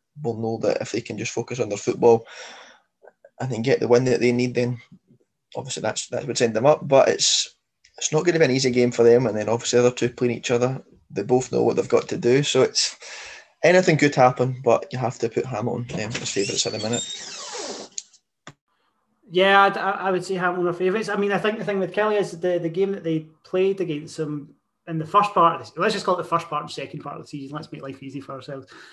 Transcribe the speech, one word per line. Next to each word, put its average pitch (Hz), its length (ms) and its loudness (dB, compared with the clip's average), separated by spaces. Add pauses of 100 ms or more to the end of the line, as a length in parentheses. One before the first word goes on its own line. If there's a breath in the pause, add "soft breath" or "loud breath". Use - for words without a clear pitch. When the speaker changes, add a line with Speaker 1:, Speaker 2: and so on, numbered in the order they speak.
(220)
Speaker 1:
will 117 140 -4
know 113 220 -4
that 107 240 -2
if - 100 -10
they 107 80 -2
can 110 160 -10
just 107 160 -8
focus 120 280 -6
on 107 100 -4
their 101 80 -4
football 117 480 2 (1120 loud breath)
and 131 100 -6
then 113 120 -6
get 131 180 2
the 113 80 -2
win 120 160 6
that 127 160 2
they 123 120 4
need, 123 220 0
then 123 240 -2 (760)
obviously 135 240 -8
that's, - 280 -6
that 123 180 -8
would 117 100 -6
send 113 180 0
them 113 120 2
up. 151 200 4
But 135 220 6
it's, - 480 0 (400)
it's - 160 -6
not 156 120 0
gonna 165 140 2
be 160 60 6
an 131 60 2
easy 131 200 2
game 123 200 4
for 120 120 2
them, 120 240 8
and 107 100 -2
then 107 120 -4
obviously 120 320 2
the 123 60 6
other 123 100 2
two 120 140 0
playing 120 260 -2
each - 140 -6
other, 127 320 0 (280)
they - 120 -6
both 127 280 0
know 120 120 0
what 117 140 2
they've - 120 -2
got 117 200 2
to 107 100 -4
do, 123 240 4
so 135 180 2
it's, - 380 0 (680 loud breath)
anything 180 320 6
could 143 180 4
happen, 127 480 4
but 117 300 2
you 127 60 -6
have 123 220 -4
to 117 100 -2
put - 160 -4
Hamilton, 117 580 -6
um, 104 60 -8
as - 200 -8
favourites 98 360 -2
at 95 60 -6
the 107 80 -8
minute. - 540 -6 (2000)
Speaker 2:
Yeah, 196 320 6
I'd, 196 140 2
I, 190 140 -4
I 196 200 -4
would 180 140 -2
say 190 100 -6
Hamilton 180 340 0
are 170 40 -2
favourites. 185 360 -2
I 202 80 -2
mean, 202 160 0
I 190 60 2
think 214 200 -2
the 196 60 -6
thing 196 140 -2
with 185 140 -2
Kelly 208 240 0
is 190 220 -2
the, 175 200 0
the 165 100 -4
game 190 240 -2
that 196 120 -10
they 160 220 -2 (180)
played 190 360 0
against 156 360 -6
them 151 380 -8 (320)
in 165 120 -6
the 156 80 -4
first 202 280 2
part 170 260 4
of - 140 -16
the, 160 60 -6
let's 202 120 0
just 190 140 -4
call 185 80 2
it 175 80 -6
the 160 60 -10
first 170 200 -2
part 151 140 -4
and 156 80 -12
second 143 300 -12
part 147 160 -12
of 156 60 -16
the - 60 -20
season. 139 260 -12
Let's - 160 -12
make 127 120 -14
life 135 200 -14
easy 135 180 -12
for 139 120 -14
ourselves. 135 340 -14 (260 loud breath)